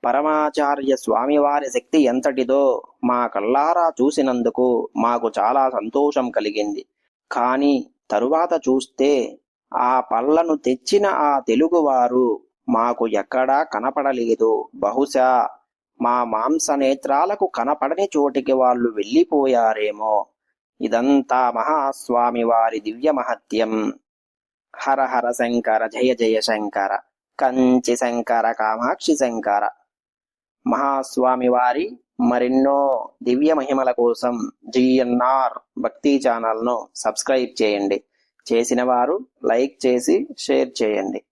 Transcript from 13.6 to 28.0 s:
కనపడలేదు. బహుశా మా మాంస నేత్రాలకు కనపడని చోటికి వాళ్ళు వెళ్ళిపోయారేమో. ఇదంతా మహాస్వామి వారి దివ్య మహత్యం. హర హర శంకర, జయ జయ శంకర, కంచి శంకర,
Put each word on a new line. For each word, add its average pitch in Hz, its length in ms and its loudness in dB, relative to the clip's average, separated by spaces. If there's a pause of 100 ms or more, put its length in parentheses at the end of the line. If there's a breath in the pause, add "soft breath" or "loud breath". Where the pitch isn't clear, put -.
కనపడలేదు. 117 1120 -2
బహుశా 127 760 0 (540)
మా 120 220 2
మాంస 117 460 -2
నేత్రాలకు 139 840 0
కనపడని 147 500 -2
చోటికి 139 480 0
వాళ్ళు 123 380 2
వెళ్ళిపోయారేమో. 110 1400 0 (540)
ఇదంతా 127 680 0
మహాస్వామి 120 960 -2
వారి 113 360 2
దివ్య 117 300 -2
మహత్యం. 110 800 -2 (840)
హర 135 280 0
హర 123 260 -2
శంకర, 120 560 -2
జయ 123 280 0
జయ 110 260 0
శంకర, 104 580 -4 (420)
కంచి 127 560 2
శంకర, 120 560 0